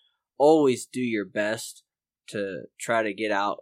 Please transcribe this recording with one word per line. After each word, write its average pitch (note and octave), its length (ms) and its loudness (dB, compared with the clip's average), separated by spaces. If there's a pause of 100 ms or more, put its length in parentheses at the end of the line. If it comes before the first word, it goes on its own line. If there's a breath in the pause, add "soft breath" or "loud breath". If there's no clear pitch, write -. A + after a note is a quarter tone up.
(380)
always C#3+ 480 4
do B2+ 160 -8
your A2 240 -2
best G#2+ 560 -6 (460)
to G2 360 -8 (160)
try A2+ 240 0
to G#2+ 100 -4
get G#2+ 160 -4
out G2+ 320 -2